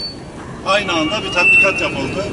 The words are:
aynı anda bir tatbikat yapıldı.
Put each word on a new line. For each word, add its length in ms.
aynı 260
anda 320
bir 80
tatbikat 480
yapıldı. 520